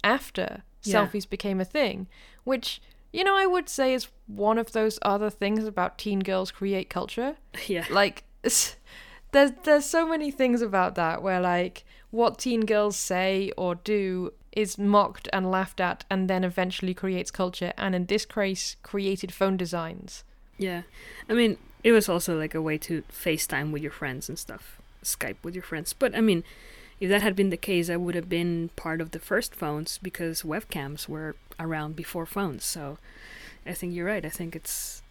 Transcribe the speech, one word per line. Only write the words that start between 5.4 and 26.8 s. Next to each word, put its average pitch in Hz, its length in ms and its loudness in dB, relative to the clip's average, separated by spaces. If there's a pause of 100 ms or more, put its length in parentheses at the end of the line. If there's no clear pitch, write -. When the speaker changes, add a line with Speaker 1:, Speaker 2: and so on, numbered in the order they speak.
Speaker 1:
about 190 320 -2
teen 202 220 -2
girls 185 320 -2
create 196 380 -2
culture. 254 460 -4 (160)
Speaker 2:
<laughs> - 160 -12
Yeah. 170 220 -2
Speaker 1:
Like, 202 340 4 (200)
it's, - 320 2 (580)
there's, 277 180 8 (140)
there's 294 200 6
so 330 220 2
many 302 240 0
things 247 300 4
about 185 340 2
that 165 260 0
where, 185 200 2
like, 180 420 0 (280)
what 226 280 2
teen 233 260 0
girls 208 300 2
say 190 640 0
or 180 180 0
do 185 560 -2 (220)
is 208 240 -2
mocked 202 560 4
and 185 180 0
laughed 185 300 -2
at 175 280 -2
and 190 200 2
then 185 160 2
eventually 185 480 -2
creates 180 380 -4
culture, 180 460 -2
and 190 160 0
in 180 120 0
this 208 200 0
case, 196 580 -2
created 196 500 -4
phone 190 240 2
designs. 170 640 -6 (340)
Speaker 2:
Yeah. 175 260 -4 (460)
I 214 40 0
mean, 233 240 4 (260)
it 226 80 8
was 214 160 8
also, 175 300 0
like, 156 180 -2
a 160 60 -2
way 156 180 -2
to 160 320 -4
FaceTime 151 600 -2
with 151 120 -4
your 143 80 -6
friends 127 380 -8
and 151 100 -10
stuff. - 400 -14 (240)
Skype - 400 -4
with 175 100 -8
your 180 100 -8
friends. - 300 -6
But, - 220 2
I 220 60 2
mean, 185 220 6 (560)